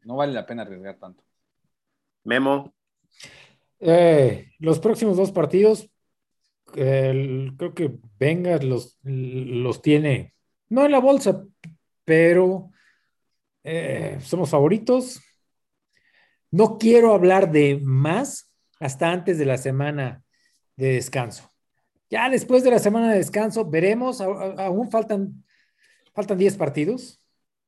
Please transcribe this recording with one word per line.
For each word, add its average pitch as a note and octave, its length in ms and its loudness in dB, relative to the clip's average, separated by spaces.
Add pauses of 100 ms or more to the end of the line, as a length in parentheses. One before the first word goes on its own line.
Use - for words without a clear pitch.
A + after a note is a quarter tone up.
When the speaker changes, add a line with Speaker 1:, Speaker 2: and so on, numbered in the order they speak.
Speaker 1:
No A#2+ 140 -14
vale C#3+ 180 -4
la A2+ 120 -8
pena A#2 180 -12
arriesgar F#2+ 340 -18
tanto. F#2 260 -20 (1000)
Speaker 2:
Memo. C3+ 500 -2 (1040)
Speaker 3:
Eh, E3 800 4
los D#3+ 200 0
próximos G#3+ 380 0
dos F#3+ 140 0
partidos, F#3+ 580 2 (840)
el, C3+ 840 -2
creo E3+ 160 -10
que D3 260 -6 (180)
Bengals E3 460 0
los, B2+ 400 -4
los B2+ 800 -6
tiene, D3 520 0 (360)
no C4 160 2
en D4 60 2
la C4+ 80 4
bolsa, B3+ 460 2 (600)
pero, F3 680 4 (920)
eh, D#3 580 -8
somos E3+ 280 -4
favoritos. A3 720 0 (1300)
No - 260 2
quiero A3+ 360 6
hablar F#3 380 4
de C#3+ 320 4
más D3+ 680 -2 (280)
hasta D#3 320 -4
antes F3+ 260 -2
de D3+ 80 -2
la C3 120 0
semana C3+ 680 -6 (540)
de C3 160 -2
descanso. A#2+ 580 -8 (580)
Ya A3+ 200 -2
después B3+ 340 2
de B3+ 80 4
la A3+ 80 4
semana A3+ 320 0
de G3+ 60 2
descanso G#3 520 -4
veremos, G#3+ 520 -2
a-, G3 40 -6
a-, F#3+ 420 -8
aún G#3+ 220 -4
faltan, A3 540 -4 (680)
faltan G3+ 240 -6
diez G3 200 2
partidos. D#3 640 -6 (460)